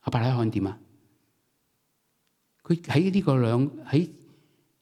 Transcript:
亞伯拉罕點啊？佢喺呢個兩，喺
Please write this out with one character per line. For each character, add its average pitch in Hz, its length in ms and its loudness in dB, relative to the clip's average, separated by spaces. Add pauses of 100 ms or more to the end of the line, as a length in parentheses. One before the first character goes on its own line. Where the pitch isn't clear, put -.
亞 - 80 -4
伯 123 80 0
拉 127 160 2
罕 113 160 0
點 98 160 -2
啊？ 92 100 -8 (1900)
佢 170 180 0
喺 151 280 0
呢 190 120 0
個 135 180 2
兩， 120 300 2 (160)
喺 165 240 0 (720)